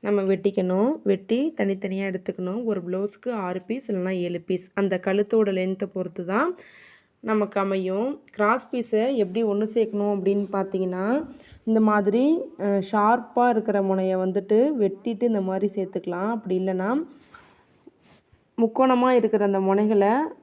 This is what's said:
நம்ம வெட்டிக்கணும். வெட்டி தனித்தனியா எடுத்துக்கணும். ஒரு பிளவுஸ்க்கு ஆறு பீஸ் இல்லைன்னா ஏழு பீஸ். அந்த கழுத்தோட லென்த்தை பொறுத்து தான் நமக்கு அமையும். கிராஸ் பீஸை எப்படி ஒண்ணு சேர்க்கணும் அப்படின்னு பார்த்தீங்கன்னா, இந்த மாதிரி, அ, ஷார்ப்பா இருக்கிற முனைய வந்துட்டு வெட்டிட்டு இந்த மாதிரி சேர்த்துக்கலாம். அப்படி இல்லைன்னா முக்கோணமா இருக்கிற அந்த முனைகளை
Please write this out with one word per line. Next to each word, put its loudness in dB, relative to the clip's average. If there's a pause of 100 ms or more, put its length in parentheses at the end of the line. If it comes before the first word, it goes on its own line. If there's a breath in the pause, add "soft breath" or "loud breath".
நம்ம 2
வெட்டிக்கணும். 0 (200)
வெட்டி 0 (220)
தனித்தனியா -4
எடுத்துக்கணும். -6
ஒரு -2
பிளவுஸ்க்கு -6 (140)
ஆறு -6
பீஸ் -6
இல்லைன்னா -2 (120)
ஏழு -6
பீஸ். -4
அந்த 0
கழுத்தோட 2
லென்த்தை -4
பொறுத்து -8
தான் 0 (800 loud breath)
நமக்கு 0
அமையும். -2 (260)
கிராஸ் 0
பீஸை 0 (200)
எப்படி 0 (100)
ஒண்ணு 0 (100)
சேர்க்கணும் 0
அப்படின்னு 0 (100)
பார்த்தீங்கன்னா, -2 (640 loud breath)
இந்த 4
மாதிரி, 4 (440)
அ, 2 (220)
ஷார்ப்பா 2
இருக்கிற 0 (120)
முனைய 0
வந்துட்டு 0 (260)
வெட்டிட்டு -2
இந்த 0
மாதிரி -2
சேர்த்துக்கலாம். -4
அப்படி -4
இல்லைன்னா -2 (1700 loud breath)
முக்கோணமா 2 (100)
இருக்கிற 2
அந்த 2 (100)
முனைகளை 4 (300)